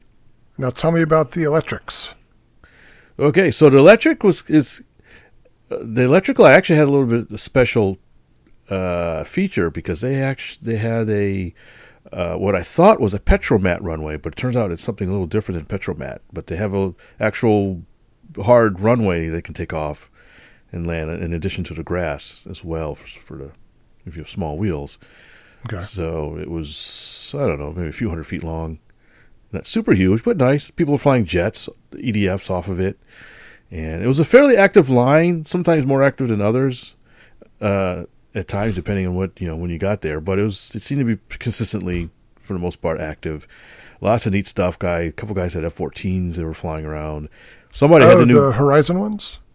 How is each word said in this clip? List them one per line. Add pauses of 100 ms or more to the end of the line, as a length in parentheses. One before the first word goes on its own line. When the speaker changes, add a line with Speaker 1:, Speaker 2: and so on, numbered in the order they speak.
(580)
Speaker 1:
Now
tell
me
about
the
electrics. (1000)
Speaker 2:
Okay,
so
the
electric
was,
is (880)
uh,
the
Electric
Light
actually
had
a
little
bit
of
special, (720)
uh,
feature
because
they
actu-,
they
had
a, (580)
uh,
what
I
thought
was
a
Petromat
runway,
but
it
turns
out
it's
something
a
little
different
than
Petromat. (120)
But
they
have
a (260)
actual (600)
hard
runway
they
can
take
off (600)
and
land
in
addition
to
the
grass
as
well
for,
for
the, (540)
if
you
have
small
wheels. (680)
Speaker 1:
Okay.
Speaker 2:
So
it
was,
I
don't
know,
maybe
a
few
hundred
feet
long. (720)
Not
super
huge,
but
nice.
People
were
flying
jets, (300)
E
D
Fs
off
of
it. (720)
And
it
was
a
fairly
active
line,
sometimes
more
active
than
others, (640)
uh, (320)
at
times,
depending
on
what,
you
know,
when
you
got
there.
But
it
was,
it
seemed
to
be (160)
consistently, (300)
for
the
most
part,
active. (540)
Lots
of
neat
stuff.
Guy,
a
couple
guys
had
F
fourteens
they
were
flying
around. (440)
Somebody
had
Speaker 1:
Oh,
Speaker 2:
the
new
Speaker 1:
the
Horizon
ones? (160)